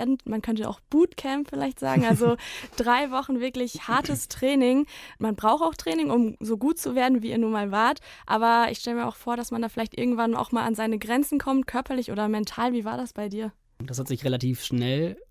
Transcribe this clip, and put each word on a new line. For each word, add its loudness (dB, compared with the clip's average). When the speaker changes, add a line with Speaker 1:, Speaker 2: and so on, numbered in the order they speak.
Speaker 1:
und 0
man -4
könnte -2
auch -10
Bootcamp 0
vielleicht -4
sagen. 4
Also 4
Speaker 2:
<laughs> -12
Speaker 1:
drei 2
Wochen -2
wirklich -4
hartes -2
Training. 4
Man 0
braucht 2
auch 0
Training, -2
um 2
so -2
gut 0
zu -4
werden, 4
wie -6
ihr -2
nun 2
mal -2
wart. 2
Aber 4
ich -8
stell -6
mir -2
auch -8
vor, -4
dass -8
man -2
da -2
vielleicht -6
irgendwann 2
auch -2
mal 2
an 0
seine -2
Grenzen 0
kommt, 0
körperlich -4
oder 0
mental. -2
Wie -2
war -6
das -8
bei -8
dir? -6
Speaker 2:
Das -6
hat -6
sich -4
relativ -2
schnell -2